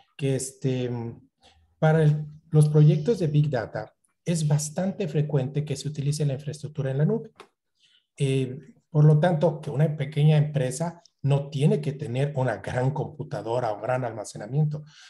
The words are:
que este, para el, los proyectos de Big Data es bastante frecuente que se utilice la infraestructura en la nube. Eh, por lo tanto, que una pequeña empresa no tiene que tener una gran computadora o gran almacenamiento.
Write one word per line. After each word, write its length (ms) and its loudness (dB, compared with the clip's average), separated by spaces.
que 220 -2
este, 520 -4
para 240 4
el, 240 2
los 200 6
proyectos 500 4
de 80 0
Big 220 2
Data 440 -6
es 240 -2
bastante 640 -2
frecuente 560 -2
que 100 -6
se 140 -8
utilice 360 -4
la 80 -2
infraestructura 580 -8
en 80 -4
la 60 2
nube. 240 -2
Eh, 400 -2
por 140 4
lo 160 8
tanto, 400 2
que 100 -12
una 280 0
pequeña 400 2
empresa 640 -2
no 280 0
tiene 320 2
que 100 -6
tener 440 -4
una 220 -2
gran 340 -2
computadora 800 -4
o 80 -12
gran 240 -2
almacenamiento. 800 -4